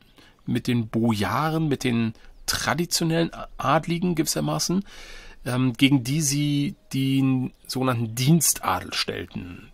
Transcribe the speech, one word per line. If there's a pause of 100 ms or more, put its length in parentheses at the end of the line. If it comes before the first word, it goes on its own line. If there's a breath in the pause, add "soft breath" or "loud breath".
(460 soft breath)
mit
den
Bojaren,
mit
den (320 soft breath)
traditionellen
A-, (100)
Adligen
gewissermaßen, (600 loud breath)
ähm,
gegen
die
sie (180)
den (140)
sogenannten
Dienstadel
stellten.